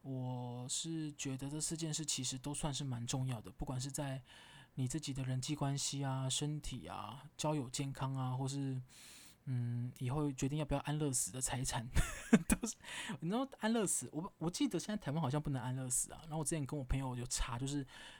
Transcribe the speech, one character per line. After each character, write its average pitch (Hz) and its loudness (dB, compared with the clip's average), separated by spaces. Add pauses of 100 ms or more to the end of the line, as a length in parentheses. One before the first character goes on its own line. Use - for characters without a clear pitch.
我 123 -4
是 160 -2
觉 131 -2
得 135 -6
这 151 -2
四 156 -2
件 156 -2
事 151 -2
其 - 0
实 131 -2
都 143 -4
算 143 0
是 143 -2
蛮 120 -2
重 131 0
要 120 -2
的， 92 -12
不 - -6
管 127 -2
是 135 -2
在 135 -4 (520)
你 131 2
自 143 0
己 143 -2
的 131 -2
人 127 0
际 151 0
关 139 2
系 139 0
啊、 131 2
身 147 2
体 107 -4
啊、 107 -8
交 151 2
友 135 2
健 139 -2
康 135 -2
啊， 131 2
或 131 2
是， 135 0 (640)
嗯， 120 0
以 127 -2
后 147 2
决 135 0
定 147 0
要 156 2
不 143 0
要 143 4
安 147 0
乐 151 2
死 - 2
的 127 -6
财 127 0
产， 123 0 (300)
<laughs> - 6
都 - 4
是， - -6 (440)
你 160 0
知 196 2
道 262 2 (140)
安 220 4
乐 226 4
死， 127 0
我， 170 -4
我 160 0
记 277 4
得 190 2
现 - -4
在 214 0
台 147 -2
湾 160 2
好 147 4
像 147 2
不 151 0
能 135 2
安 127 0
乐 131 -2
死 - 2
啊。 - -10
然 160 -12
后 156 -2
我 160 0
之 - 0
前 151 0
跟 147 -2
我 131 -4
朋 135 2
友 135 -2
有 120 -4
查， - 0
就 135 0
是 143 0 (340)